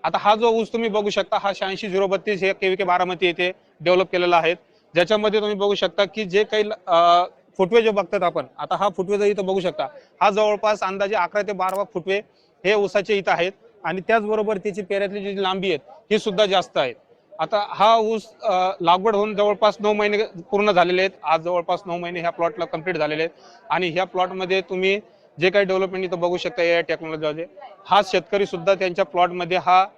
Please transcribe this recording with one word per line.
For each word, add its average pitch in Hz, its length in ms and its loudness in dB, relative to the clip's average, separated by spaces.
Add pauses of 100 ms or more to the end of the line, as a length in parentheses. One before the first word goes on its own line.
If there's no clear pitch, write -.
आता 170 140 -2
हा 208 180 4
जो 226 140 2
ऊस 226 240 0
तुम्ही 226 160 -2
बघू 208 200 0
शकता, 202 280 -2
हा 196 180 0
शहाऐंशी 190 340 -6
झिरो 190 180 0
बत्तीस 190 340 -2
हे 190 120 0
केव्हीके 190 300 -2
बारामती 180 420 0
येथे 175 260 0 (300)
डेव्हलप 180 300 2
केलेला 175 260 2
आहे, 165 160 2 (400)
ज्याच्यामध्ये 208 460 2
तुम्ही 208 160 -2
बघू 202 200 0
शकता 196 300 0
की 214 180 -8
जे 196 200 0
काही, 214 200 0 (240)
अ, 170 360 6 (340)
फुटवे 196 240 4
जे 220 80 2
बघतात 196 340 -2
आपण, 165 220 -2 (120)
आता 151 180 -4
हा 196 140 0
फुटवे 196 280 -2
जर 208 80 0
इथं 202 200 0
बघू 190 140 0
शकता, 170 240 -4 (380)
हा 202 80 6
जवळपास 208 520 2
अंदाजे 196 340 -2
अकरा 190 260 -2
ते 202 100 -6
बारा 190 320 -2
फुटवे 190 340 -4 (480)
हे 202 80 4
ऊसाचे 202 440 0
इथं 196 140 -2
आहेत 175 200 0 (320)
आणि 185 240 -4
त्याचबरोबर 220 500 0
त्याची 202 240 -6
पेऱ्यातली 196 380 -4
जी 196 240 -6
लांबी 190 280 -2
आहे 147 80 -2 (320)
ही 214 80 2
सुद्धा 208 260 2
जास्त 185 320 0
आहे. 131 160 0 (460)
आता 202 300 -2
हा 226 260 4
ऊस, 220 260 0 (220)
अ, 185 280 0 (100)
लागवड 185 340 2
होऊन 208 200 0
जवळपास 208 440 2
नऊ 208 140 0
महिने 208 240 0 (340)
पूर्ण 208 200 2
झालेले 180 300 4
आहेत, 190 100 0 (120)
आज 160 180 0
जवळपास 175 440 -2
नऊ 175 120 -6
महिने 175 220 -8
ह्या 170 100 -2
प्लॉटला 170 360 -4
कंप्लीट 165 320 -6
झालेले 151 260 -2
आहेत - 460 -10
आणि 170 200 0
ह्या 180 140 0
प्लॉटमध्ये 185 580 -2
तुम्ही 190 380 -2 (400)
जे 180 100 2
काही 202 160 2
डेव्हलपमेंट 190 400 -2
इथं 180 140 -6
बघू 175 180 -2
शकता 175 260 -4
एआय 170 180 2
टेक्नॉलॉजीद्वारे, 160 640 -6 (400)
हा 196 200 4
शेतकरी 196 400 0
सुद्धा 185 280 -2
त्यांच्या 185 320 0
प्लॉटमध्ये 180 520 0
हा 185 280 4 (120)